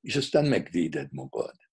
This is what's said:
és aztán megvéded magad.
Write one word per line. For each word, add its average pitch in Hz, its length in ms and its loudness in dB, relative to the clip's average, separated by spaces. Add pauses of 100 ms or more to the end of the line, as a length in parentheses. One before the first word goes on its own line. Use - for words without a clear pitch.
és - 140 -6
aztán 147 300 4
megvéded 82 640 0
magad. 67 440 -8 (180)